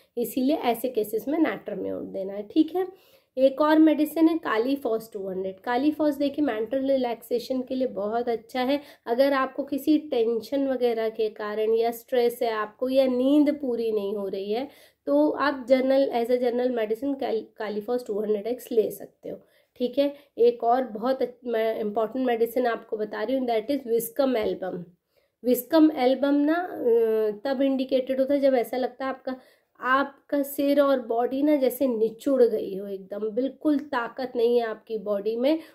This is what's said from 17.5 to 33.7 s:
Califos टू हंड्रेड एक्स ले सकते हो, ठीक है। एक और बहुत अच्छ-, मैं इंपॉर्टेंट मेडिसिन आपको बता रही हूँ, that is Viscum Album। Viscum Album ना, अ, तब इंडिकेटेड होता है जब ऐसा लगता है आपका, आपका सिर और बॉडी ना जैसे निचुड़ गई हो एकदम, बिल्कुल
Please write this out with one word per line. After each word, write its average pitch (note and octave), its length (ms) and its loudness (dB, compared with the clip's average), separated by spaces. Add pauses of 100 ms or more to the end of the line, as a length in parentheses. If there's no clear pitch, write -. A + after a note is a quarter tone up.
Califos G#3+ 440 -4
टू G#3 140 -4
हंड्रेड G#3 260 -2
एक्स B3 260 -8
ले A3 180 2
सकते - 380 -16
हो, - 120 -12 (400)
ठीक B3 180 -2
है। C#4+ 140 2 (260)
एक A#3 260 4
और B3 200 2
बहुत A#3+ 380 -2
अच्छ-, A#3+ 240 -8
मैं A3+ 340 -2
इंपॉर्टेंट A3 460 -2
मेडिसिन A#3 400 0
आपको A3+ 300 -4
बता G#3+ 260 -6
रही B3 140 -2
हूँ, B3+ 100 -2
that A3+ 240 0
is C#4+ 180 -2
Viscum A#3 500 0
Album। F#3 400 -4 (640)
Viscum C#4 480 4 (140)
Album C#4 420 2
ना, D#4 80 2
अ, A3+ 880 0
तब C4+ 180 0
इंडिकेटेड C4 580 0
होता C4+ 140 2
है C#4 60 2
जब C4+ 140 4
ऐसा A#3+ 220 0
लगता B3 280 -4
है C4 60 -4
आपका, B3+ 260 -8 (440)
आपका C4+ 600 0
सिर C#4+ 380 2
और C#4 260 4
बॉडी B3 360 -2
ना D4+ 140 4
जैसे C4 300 0
निचुड़ A#3 560 2
गई G#3 340 0
हो G3+ 100 -8
एकदम, G3 440 -8
बिल्कुल C4 480 -2 (140)